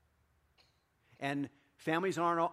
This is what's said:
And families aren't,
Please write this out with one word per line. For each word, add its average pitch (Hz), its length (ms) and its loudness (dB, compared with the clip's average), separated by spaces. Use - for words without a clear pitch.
And 139 280 -4
families 165 420 0
aren't, 170 340 2